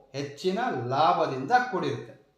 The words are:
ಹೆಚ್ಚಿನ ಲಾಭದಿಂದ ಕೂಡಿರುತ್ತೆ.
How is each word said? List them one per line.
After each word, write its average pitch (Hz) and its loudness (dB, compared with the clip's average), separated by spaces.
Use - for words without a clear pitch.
ಹೆಚ್ಚಿನ 185 -4
ಲಾಭದಿಂದ 143 2
ಕೂಡಿರುತ್ತೆ. 147 -6